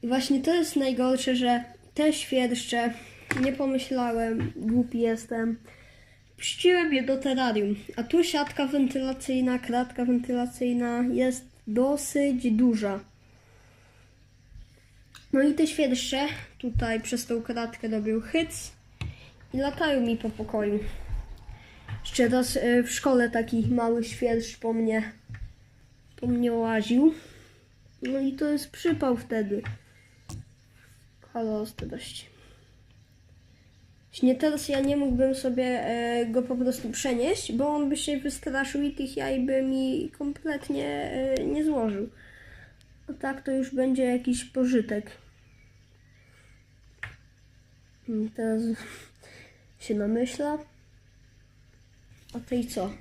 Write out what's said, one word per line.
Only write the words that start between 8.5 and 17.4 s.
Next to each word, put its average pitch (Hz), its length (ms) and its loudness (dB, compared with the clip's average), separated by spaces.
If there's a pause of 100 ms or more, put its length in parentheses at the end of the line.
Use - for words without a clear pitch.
wentylacyjna, 262 920 0
kratka 247 460 -2
wentylacyjna 247 1040 0
jest 254 340 0 (220)
dosyć 262 840 2
duża. 214 480 4 (2250)
No 269 80 6
i 294 120 6
te 311 140 2
świerszcze 269 580 0 (320)
tutaj 226 440 0
przez 233 240 -4
tą 233 160 -2